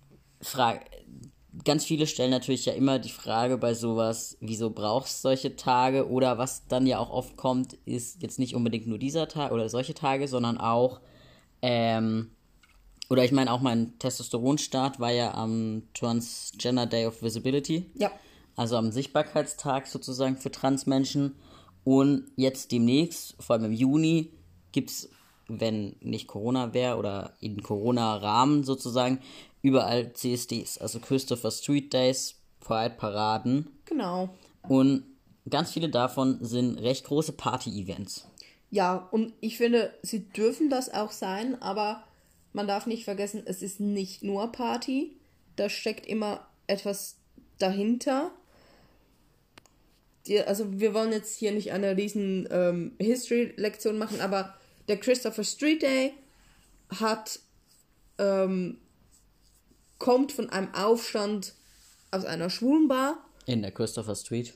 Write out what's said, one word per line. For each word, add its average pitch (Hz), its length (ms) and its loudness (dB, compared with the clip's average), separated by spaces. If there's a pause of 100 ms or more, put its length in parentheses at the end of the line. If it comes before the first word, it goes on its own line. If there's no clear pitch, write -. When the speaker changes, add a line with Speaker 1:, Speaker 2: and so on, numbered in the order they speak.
(400)
Speaker 1:
Frage, 120 400 0 (840)
ganz 147 200 2
viele 156 220 2
stellen 127 240 0
natürlich 127 340 0
ja 120 80 0
immer 135 260 4
die 113 120 -8
Frage 120 480 0
bei 120 160 2
sowas, 113 680 0
wieso 110 300 -4
brauchst 110 480 -2
du 131 100 0
solche 131 260 0
Tage? 131 540 2
Oder 127 300 2
was - 280 -6
dann 127 200 2
ja 120 120 2
auch 117 120 -4
oft - 260 -6
kommt, 127 380 -2 (100)
ist - 380 -8
jetzt - 160 -6
nicht 123 180 -2
unbedingt 117 300 0
nur 110 120 -2
dieser 143 300 -2
Tag 147 240 -4
oder 113 160 0
solche 127 260 -4
Tage, 139 340 0
sondern 120 300 0
auch, 120 420 2 (600)
ähm, 113 680 0 (800)
oder 127 140 6
ich 123 80 4
meine 131 200 4
auch 123 80 0
mein 117 380 2
Testosteronstart 131 1000 -2
war 120 140 0
ja 120 220 2
am 110 480 -2 (100)
Transgender 120 920 -2
Day 117 200 0
of 113 160 -6
Visibility. 131 720 -2
Speaker 2:
Ja. 202 160 0 (460)
Speaker 1:
Also 120 200 0
am 113 160 2
Sichtbarkeitstag 139 920 -2
sozusagen 131 520 -2
für 135 120 -8
Transmenschen. 135 840 0 (480)
Und 135 540 6
jetzt 131 360 0
demnächst, 123 720 2
vor - 120 2
allem 113 100 2
im 107 80 -2
Juni, 156 640 4 (360)
gibt's, - 380 -4 (400)
wenn 110 520 -2
nicht 110 280 -6
Corona 120 460 -2
wär 123 240 2
oder 98 420 -6
in 104 220 -8
Corona-Rahmen 113 1040 4
sozusagen, 127 540 0 (440)
überall 120 500 4
C 123 220 -2
S 120 120 -4
Ds, - 300 -6
also 113 240 -8
Christopher 127 500 -2
Street 143 400 0
Days, 131 440 2 (260)
Pride-Paraden. 110 1120 0 (160)
Speaker 2:
Genau. 190 420 -2 (400)
Speaker 1:
Und 135 360 4 (440)
ganz 156 220 -2
viele 165 180 -4
davon 127 560 0
sind 120 340 -2
recht 123 280 -2
große 151 260 0
Party-Events. 101 960 -6 (420)
Speaker 2:
Ja, 185 400 0
und 220 300 0
ich 220 160 -6
finde, 233 340 4 (120)
sie 202 260 -6
dürfen 254 400 2
das 262 240 -2
auch 214 200 -2
sein, 226 500 -6
aber 208 420 -4 (480)
man 202 140 -4
darf 202 180 -2
nicht 226 200 -6
vergessen, 202 420 -6
es 190 160 -8
ist 202 180 -8
nicht 202 420 -4
nur 202 300 -4
Party. 254 640 -4 (400)
Da 202 140 0
steckt - 340 -6
immer 208 420 -4 (200)
etwas 196 500 -4 (420)
dahinter. 240 760 0 (1900)
Die, 208 120 4
also 196 400 0
wir 214 140 2
wollen 220 200 2
jetzt - 260 -4
hier 214 140 0
nicht 208 200 -2
eine 196 240 0
riesen, 196 540 0
ähm, 175 500 2
History-Lektion 226 960 0
machen, 214 240 -4
aber 190 340 -2 (340)
der 202 100 0
Christopher 220 460 0
Street 302 380 0
Day 269 300 2 (800)
hat, 220 500 -2 (800)
ähm, 190 600 0 (1200)
kommt 254 340 4
von - 180 -6
einem 185 240 -4
Aufstand 208 800 0 (560)
aus 190 140 -4
einer 165 260 -4
schwulen 285 360 4
Bar. 269 300 2 (300)
Speaker 1:
In 117 160 0
der 98 100 -8
Christopher 107 420 -4
Street. - 420 -6